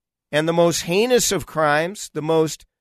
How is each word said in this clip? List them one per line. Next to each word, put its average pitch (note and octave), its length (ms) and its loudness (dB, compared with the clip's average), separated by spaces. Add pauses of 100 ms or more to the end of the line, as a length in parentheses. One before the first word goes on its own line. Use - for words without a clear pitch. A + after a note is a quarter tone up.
(320)
And D#3 160 0
the E3 40 2
most E3+ 300 2
heinous A3 480 0
of G3 160 -4
crimes, D#3 680 -2
the D#3 80 -8
most D#3+ 460 0 (140)